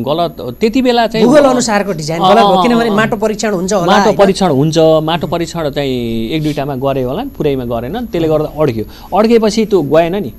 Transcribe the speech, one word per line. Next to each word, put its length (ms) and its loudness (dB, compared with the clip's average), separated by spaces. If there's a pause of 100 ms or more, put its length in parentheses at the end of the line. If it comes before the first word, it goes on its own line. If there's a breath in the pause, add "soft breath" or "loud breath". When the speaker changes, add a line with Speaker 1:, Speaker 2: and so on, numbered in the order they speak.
Speaker 1:
गलत, 580 -4
त्यति 220 0
बेला 240 2
चाहिँ 200 0
Speaker 2:
भूगोल 160 6
अनुसारको 500 0
डिजाइन 300 -6
गलत 140 4
भयो, 100 4
Speaker 1:
अ, 120 4
अ, 40 2
Speaker 2:
किनभने 260 2
Speaker 1:
अ, 40 -2
Speaker 2:
माटो 240 0
परीक्षण 360 -2
हुन्छ 200 -2
होला, 140 0
Speaker 1:
माटो 180 4
Speaker 2:
होइन? 120 2
Speaker 1:
परीक्षण 340 2
हुन्छ, 280 2
माटो 480 2
परीक्षण 440 -4
चाहिँ 580 -4
एक 140 -4
दुईटामा 340 -4
गरे 260 -2
होला 200 -4
नि, 80 -10
पुरैमा 340 -2
गरेन, 420 -6
त्यसले 220 -2
गर्दा 320 -2
अड्क्यो। 580 -4
अड्केपछि 460 2
त्यो 180 2
गएन 340 2
नि, 220 -6